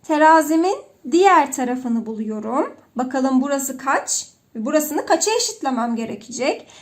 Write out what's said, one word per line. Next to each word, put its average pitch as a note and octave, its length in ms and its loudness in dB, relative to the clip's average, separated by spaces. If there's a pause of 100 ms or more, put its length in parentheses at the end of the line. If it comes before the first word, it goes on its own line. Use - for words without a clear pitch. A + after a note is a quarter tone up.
terazimin D#4+ 680 4 (340)
diğer E4 420 6
tarafını B3 540 -4
buluyorum. A3 720 -4 (200)
Bakalım C4 460 0
burası C4+ 360 -4
kaç? - 500 -4 (260)
Burasını D4 520 -2
kaça E4 300 0
eşitlemem B3 600 -4
gerekecek? A#3 720 -6 (140)